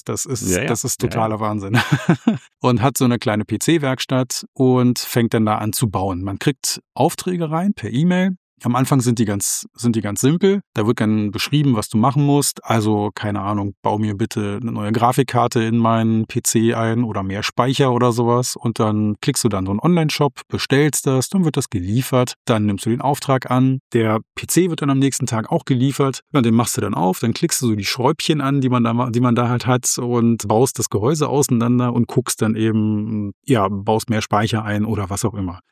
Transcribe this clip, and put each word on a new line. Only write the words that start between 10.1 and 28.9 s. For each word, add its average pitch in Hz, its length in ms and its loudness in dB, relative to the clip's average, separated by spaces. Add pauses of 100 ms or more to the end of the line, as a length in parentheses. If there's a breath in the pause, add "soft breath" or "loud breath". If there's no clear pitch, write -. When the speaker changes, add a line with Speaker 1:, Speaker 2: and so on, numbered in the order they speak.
Speaker 1:
simpel. 175 380 2 (120)
Da 107 140 0
wird 117 140 0
dann 107 320 0
beschrieben, 143 420 0
was 107 160 -2
du 107 80 0
machen 139 260 4
musst. 143 400 0
Also, 107 500 0
keine 101 280 -6
Ahnung, 101 400 -4
bau 107 160 0
mir 107 160 -2
bitte 104 480 -4
eine 117 100 -6
neue 107 200 -4
Grafikkarte 120 680 2
in 113 140 0
meinen 113 500 2
P - 160 -6
C 113 300 2
ein 113 320 0
oder 104 180 -4
mehr 95 200 -6
Speicher 131 500 2
oder 123 200 4
sowas. 120 440 0
Und - 220 -4
dann 107 420 0
klickst - 240 -2
du 120 60 2
dann 95 160 -2
so 98 60 -2
einen 101 80 -2
Online-Shop, 156 680 0
bestellst 135 580 0
das, 131 220 0
dann 190 160 0
wird 156 140 0
das 131 100 -2
geliefert. 123 680 0 (100)
Dann 110 180 2
nimmst 101 220 -2
du 110 40 0
den 123 120 -2
Auftrag 135 480 -2
an. 131 300 2 (120)
Der 113 280 2 (140)
P - 120 -12
C 175 240 2
wird 156 100 -6
dann 147 80 -2
am 135 120 2
nächsten 135 260 0
Tag 110 260 -4
auch 170 140 -2
geliefert. 135 540 0 (120)
Ja, 147 80 2
den 117 140 4
machst 117 240 0
du - 20 -2
dann 104 140 -2
auf, 180 240 0
dann 113 160 0
klickst - 260 -2
du 131 60 0
so 113 80 2
die 104 100 -2
Schräubchen 147 560 0
an, 139 220 0
die 127 80 2
man 123 140 2
da 117 100 0